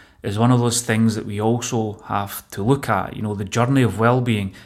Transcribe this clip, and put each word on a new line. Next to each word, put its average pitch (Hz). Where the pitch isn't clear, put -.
is 101
one 120
of 123
those 120
things 110
that 110
we 104
also 113
have 101
to 98
look 139
at. 98
You 104
know, 104
the 101
journey 123
of 101
well-being 117